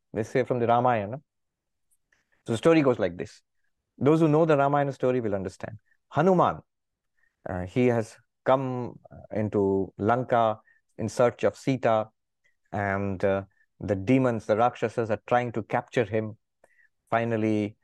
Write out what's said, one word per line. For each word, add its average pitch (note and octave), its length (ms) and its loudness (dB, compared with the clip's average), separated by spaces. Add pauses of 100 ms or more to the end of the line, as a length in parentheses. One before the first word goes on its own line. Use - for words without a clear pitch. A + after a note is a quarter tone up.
(120)
They G#2+ 100 -4
say B2 220 -2
from B2+ 140 -2
the A#2 80 0
Ramayana. A#2+ 540 0 (1300)
So A2+ 60 -2
the A2+ 40 0
story E3 260 4
goes B2+ 160 2
like F2+ 180 -2
this. - 260 -12 (560)
Those D#3+ 220 4
who E3 80 4
know D3+ 160 4
the D#3+ 120 4
Ramayana C#3+ 360 0
story B2+ 280 -2
will G#2+ 140 -4
understand. G2 440 -10 (300)
Hanuman, D3 520 2 (880)
uh, F2+ 180 -6
he B2 220 0
has A#2 280 -2 (280)
come, B2+ 540 -2 (140)
uh, - 240 -14
into G2+ 640 0
Lanka A2+ 600 0 (380)
in A2 120 -6
search A#2+ 360 0
of G#2 120 0
Sita, A2+ 520 0 (640)
and, G2 520 -4
uh, G2 180 0 (380)
the G2 140 -2
demons, A#2 520 0
the G#2+ 100 2
Rakshasas, A#2 540 -2
are G#2 160 -2
trying B2 260 0
to A2+ 100 -6
capture A#2+ 420 -4
him. A2 320 -4 (720)
Finally, A2 720 -2